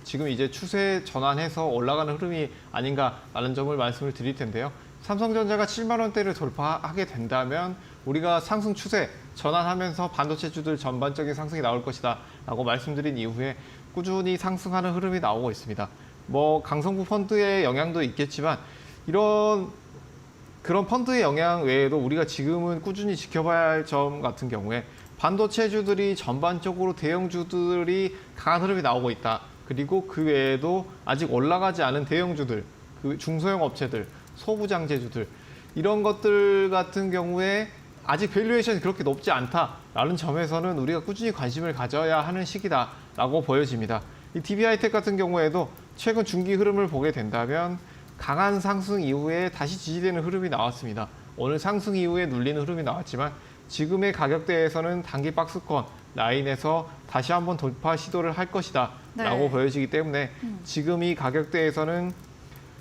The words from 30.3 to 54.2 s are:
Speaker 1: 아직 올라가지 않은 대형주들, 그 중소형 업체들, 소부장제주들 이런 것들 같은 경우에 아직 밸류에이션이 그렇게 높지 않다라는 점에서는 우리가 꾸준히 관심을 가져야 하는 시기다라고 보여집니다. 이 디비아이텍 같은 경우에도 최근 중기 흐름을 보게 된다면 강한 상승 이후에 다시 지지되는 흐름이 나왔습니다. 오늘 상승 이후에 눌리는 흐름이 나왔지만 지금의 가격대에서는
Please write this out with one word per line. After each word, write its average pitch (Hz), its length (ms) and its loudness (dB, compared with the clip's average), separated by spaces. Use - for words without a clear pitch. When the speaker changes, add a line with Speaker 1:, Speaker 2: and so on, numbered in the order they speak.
Speaker 1:
아직 135 260 0
올라가지 170 520 4
않은 139 220 2
대형주들, 147 580 0
그 139 160 -2
중소형 165 420 0
업체들, 123 460 -2
소부장제주들 156 880 -2
이런 208 260 2
것들 202 680 4
같은 185 400 0
경우에 185 580 0
아직 160 300 0
밸류에이션이 226 460 4
그렇게 185 240 -2
높지 139 260 0
않다라는 147 880 0
점에서는 165 640 0
우리가 156 220 0
꾸준히 202 300 -2
관심을 143 420 -2
가져야 147 480 2
하는 180 220 -2
시기다라고 147 1000 0
보여집니다. 127 580 2
이 170 80 -4
디비아이텍 220 500 2
같은 208 240 2
경우에도 175 540 2
최근 220 300 0
중기 185 300 0
흐름을 202 320 4
보게 151 240 0
된다면 131 640 -2
강한 196 420 2
상승 196 420 0
이후에 160 480 0
다시 175 280 -4
지지되는 175 460 -2
흐름이 180 260 -2
나왔습니다. 113 580 -2
오늘 143 220 0
상승 202 360 0
이후에 175 320 2
눌리는 135 340 0
흐름이 165 220 -2
나왔지만 139 480 -4
지금의 190 460 0
가격대에서는 160 880 2